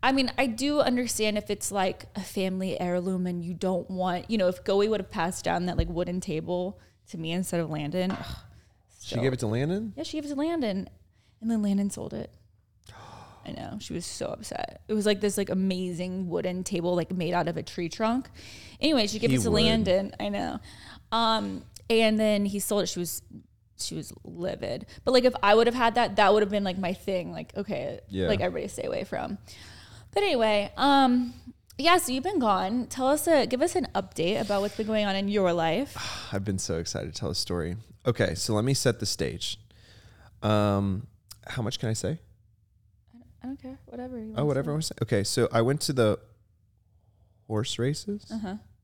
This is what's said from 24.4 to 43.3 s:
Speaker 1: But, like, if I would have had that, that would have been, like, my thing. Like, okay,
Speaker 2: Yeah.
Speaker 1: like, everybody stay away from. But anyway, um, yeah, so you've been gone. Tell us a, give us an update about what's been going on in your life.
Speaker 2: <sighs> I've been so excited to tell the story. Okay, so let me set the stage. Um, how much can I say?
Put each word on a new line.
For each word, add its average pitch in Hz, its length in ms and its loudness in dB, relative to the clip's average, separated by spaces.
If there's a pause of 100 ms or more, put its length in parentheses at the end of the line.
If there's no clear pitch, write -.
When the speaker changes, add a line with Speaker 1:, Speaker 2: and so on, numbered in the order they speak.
Speaker 1:
But, 247 80 4
like, 247 120 6
if 254 180 6
I 202 120 8
would 233 140 8
have 233 80 0
had 233 180 4
that, 202 220 2
that 202 180 8
would 214 80 6
have 196 80 2
been, 202 140 0
like, 185 140 -2
my 185 140 -2
thing. 180 400 -4
Like, 160 240 -10
okay, 170 440 -6 (100)
Speaker 2:
Yeah. 180 180 0
Speaker 1:
like, 202 120 2
everybody 175 280 -2
stay - 160 -8
away - 200 -4
from. - 340 -6 (720)
But 403 120 0
anyway, 220 520 2
um, 247 560 4 (460)
yeah, 339 200 6
so 254 140 0
you've 262 120 -2
been 370 160 0
gone. 214 480 2
Tell 262 200 -2
us 294 200 2
a, 294 180 6
give 247 160 0
us 339 140 0
an 320 180 0
update 190 460 0
about 202 220 0
what's 208 140 -4
been 214 120 -4
going 214 180 2
on 196 100 0
in 196 120 0
your 196 260 4
life. 170 420 0 (320)
Speaker 2:
<sighs> - 40 -6
I've 98 120 -2
been 98 140 2
so 82 200 -2
excited 82 360 -4
to - 40 -8
tell 87 120 -2
the - 60 -2
story. 87 400 -2 (300)
Okay, 110 280 2
so 107 200 -2
let 107 100 2
me 135 100 2
set - 260 2
the 107 60 -2
stage. - 520 -4 (840)
Um, 101 640 2 (400)
how - 160 -6
much 110 160 -4
can 117 100 -2
I 110 40 0
say? 120 260 -2 (1200)